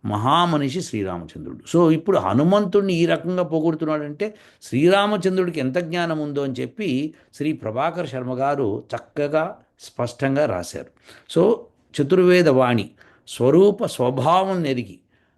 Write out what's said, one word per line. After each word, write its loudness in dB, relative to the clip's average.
మహామనిషి 0
శ్రీరామచంద్రుడు." -8
So, 6
ఇప్పుడు 2
హనుమంతుడిని 2
ఈ 2
రకంగా -2
పొగుడుతున్నాడంటే, -4
శ్రీరామచంద్రుడికి 0
ఎంత -2
జ్ఞానం -4
ఉందో -4
అని -4
చెప్పి -4
శ్రీ -4
ప్రభాకర్ -4
శర్మ -8
గారు -2
చక్కగా -4
స్పష్టంగా -2
రాశారు. -6
So, 4
చతుర్వేద 4
వాణి 2
స్వరూప 4
స్వభావం 0
ఎరిగి, -4